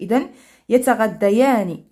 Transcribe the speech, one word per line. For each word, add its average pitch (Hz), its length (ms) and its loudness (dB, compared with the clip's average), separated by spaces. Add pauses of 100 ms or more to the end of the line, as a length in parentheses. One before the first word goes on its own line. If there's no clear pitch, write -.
إذن 226 280 -2 (400)
يتغذيان، 220 1200 0